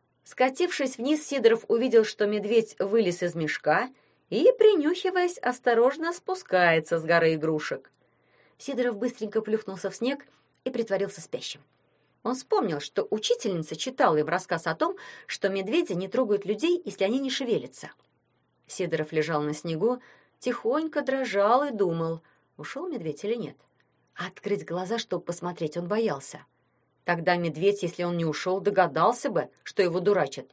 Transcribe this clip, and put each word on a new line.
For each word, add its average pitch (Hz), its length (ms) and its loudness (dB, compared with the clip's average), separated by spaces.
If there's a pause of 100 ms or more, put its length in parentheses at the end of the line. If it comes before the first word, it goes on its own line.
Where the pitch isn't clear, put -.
(280)
Скатившись 262 720 0
вниз, 294 280 -2
Сидоров 226 440 4
увидел, 226 340 4
что 214 240 -2
медведь 214 520 0
вылез 190 440 0
из 165 100 -2
мешка 165 560 0 (400)
и, 302 300 6
принюхиваясь, 359 800 4
осторожно 254 760 2
спускается 175 880 2
с 156 60 -4
горы 165 300 4
игрушек. 151 540 -2 (680)
Сидоров 247 400 -2
быстренько 220 420 -4
плюхнулся 214 500 -4
в - 60 -8
снег 269 300 -2 (400)
и 269 40 -4
притворился 196 520 -2
спящим. - 400 -10 (600)
Он 247 120 -2
вспомнил, 233 460 0
что - 280 -4
учительница 196 680 -2
читала 247 400 2
им 151 100 2
рассказ 170 400 -2
о 165 80 0
том, 359 220 0 (300)
что - 200 -2
медведи 196 460 0
не 185 160 -2
трогают 208 360 0
людей, 302 380 0
если - 220 -2
они 233 140 2
не 269 100 -2
шевелятся. 233 640 -4 (760)
Сидоров 160 460 -4
лежал 156 300 0
на 151 100 -2
снегу, 175 480 -2 (380)
тихонько 285 640 -2
дрожал 240 600 2
и 285 80 -2
думал, 165 480 0 (380)
ушел 294 320 -10
медведь 165 340 -6
или 214 120 -2
нет. 196 200 -8 (580)
А 180 140 -8
открыть 180 380 -6
глаза, 180 320 -4
чтобы - 260 -6
посмотреть, 175 540 -6
он 175 100 -6
боялся. 202 540 -2 (680)
Тогда 175 300 2
медведь, 175 460 0
если 175 200 -4
он 175 140 -2
не 165 80 0
ушел, 185 340 -2
догадался 190 720 2
бы, 170 200 -2 (140)
что - 180 0
его 180 200 2
дурачат, 170 520 0